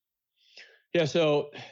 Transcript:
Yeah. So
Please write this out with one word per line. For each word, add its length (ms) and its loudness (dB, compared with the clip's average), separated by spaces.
Yeah. 140 2
So 440 0